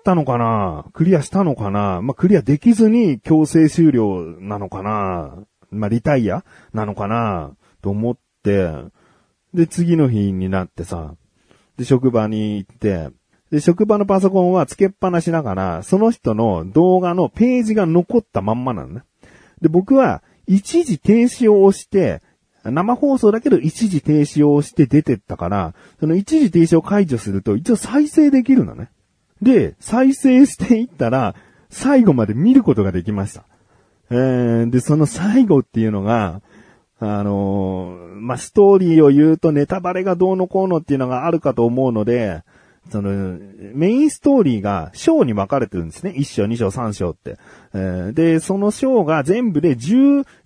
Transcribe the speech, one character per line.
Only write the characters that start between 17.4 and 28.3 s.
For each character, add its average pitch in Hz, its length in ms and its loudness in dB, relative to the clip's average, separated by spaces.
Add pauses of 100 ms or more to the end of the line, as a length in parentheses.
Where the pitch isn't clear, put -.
ー - 20 -2
ジ 220 120 -2
が 208 100 0
残 170 320 0
っ 226 40 2
た - 200 -8
ま 104 120 -2
ん 123 120 -6
ま 127 80 -4
な 92 80 -8
の 64 80 -14
ね。 98 140 -14 (580)
で、 160 80 2
僕 185 260 0
は 233 260 2 (260)
一 202 360 0
時 233 160 -4
停 226 240 2
止 240 280 0
を 202 120 6
押 196 160 4
し - 60 -20
て、 139 360 -2 (420)
生 170 320 -2
放 277 220 0
送 208 140 4
だ 220 80 -2
け 214 100 -2
ど 175 80 4
一 156 300 -2
時 180 140 -2
停 151 220 2
止 147 220 0
を 147 100 4
押 147 120 0
し - 60 -20
て 143 140 2
出 139 140 2
て 147 120 -2
っ 110 60 -2
た - 180 -12
か 85 100 -6
ら、 92 260 -4 (280)
そ 151 60 -2
の 160 80 0
一 247 260 0
時 220 100 2
停 175 120 2
止 165 140 2
を 160 40 4
解 202 240 0
除 139 120 -4
す 104 140 -8
る 98 100 -4
と 104 140 -2
一 156 160 -4
応 233 60 4
再 294 320 -2
生 302 220 4